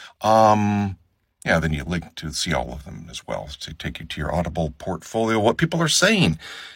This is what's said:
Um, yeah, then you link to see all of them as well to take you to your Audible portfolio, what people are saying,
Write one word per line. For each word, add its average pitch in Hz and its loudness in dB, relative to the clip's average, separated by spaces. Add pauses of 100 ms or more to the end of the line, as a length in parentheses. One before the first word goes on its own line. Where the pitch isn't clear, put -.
(200)
Um, 104 4 (480)
yeah, 85 4
then 80 0
you 73 -4
link 85 -6
to 76 -10
see - -4
all 62 -2
of 71 -12
them - -16
as - -14
well 50 -8 (120)
to - -12
take 80 -10
you 80 -12
to - -10
your 78 -2
Audible 82 -2
portfolio, 113 -2
what 107 4
people 165 0
are 165 2
saying, 156 4 (360)